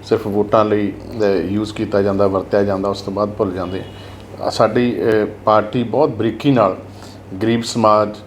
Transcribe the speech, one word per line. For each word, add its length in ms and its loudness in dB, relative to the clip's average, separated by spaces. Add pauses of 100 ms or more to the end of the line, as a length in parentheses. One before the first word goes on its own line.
ਸਿਰਫ 240 0
ਵੋਟਾਂ 380 2
ਲਈ, 260 0
ਅ, 340 -6 (240)
ਯੂਜ਼ 240 -2
ਕੀਤਾ 280 0
ਜਾਂਦਾ, 260 2
ਵਰਤਿਆ 360 0
ਜਾਂਦਾ, 260 0
ਉਸ 120 -4
ਤੋਂ 120 -6
ਬਾਅਦ 160 0
ਭੁੱਲ 220 -2
ਜਾਂਦੇ। 300 -6 (680)
ਅ, 20 0
ਸਾਡੀ, 520 2
ਅ, 240 2 (200)
ਪਾਰਟੀ 380 2
ਬਹੁਤ 260 2
ਬਰੀਕੀ 420 0
ਨਾਲ 260 4 (640)
ਗਰੀਬ 200 0
ਸਮਾਜ 480 4 (180)